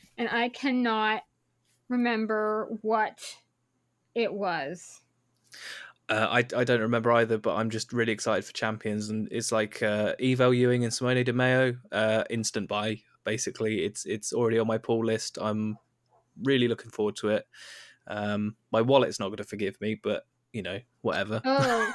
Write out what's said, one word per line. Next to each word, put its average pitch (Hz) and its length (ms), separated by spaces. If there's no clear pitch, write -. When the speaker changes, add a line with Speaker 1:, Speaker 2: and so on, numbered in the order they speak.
Speaker 1:
And 233 100
I 240 220
cannot 226 720
remember 220 800
what 214 360
it 233 180
was. 175 680
Speaker 2:
Uh, 110 220
I, 120 80
I 123 80
don't 120 160
remember 117 320
either, 113 260
but 101 180
I'm 110 140
just 107 220
really 117 200
excited 104 320
for - 80
Champions, 107 580
and 110 200
it's 113 220
like, 107 300
uh, 104 360
Eve 127 220
L 127 140
Ewing 123 300
and 113 80
Simone 123 320
Di 120 80
Meo, 127 440
uh, 110 380
instant 110 380
buy. 104 340
Basically, 107 600
it's, - 220
it's 107 260
already 113 260
on 110 80
my 110 120
pull 113 260
list. 110 360
I'm 107 360
really 127 260
looking 113 220
forward 104 260
to 107 120
it. 104 180
Um, 104 480
my 113 80
wallet's 127 400
not 98 80
gonna 107 160
forgive 101 360
me, 107 220
but, 101 240
you 107 100
know, 92 180
whatever. 107 420
Speaker 1:
Oh, 254 500